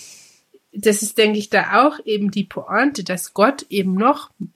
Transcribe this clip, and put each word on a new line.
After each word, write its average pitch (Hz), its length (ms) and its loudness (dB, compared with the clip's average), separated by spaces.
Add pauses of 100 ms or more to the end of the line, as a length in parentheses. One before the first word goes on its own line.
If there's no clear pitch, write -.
(720)
das 208 300 0
ist, - 140 -4
denke 214 220 4
ich, 208 100 -8
da 208 380 2
auch 294 180 -2
eben 208 260 -2
die 202 120 -2
Pointe, 226 600 -2
dass 180 300 -8
Gott 247 360 2
eben 190 240 -2
noch, 240 360 0 (260)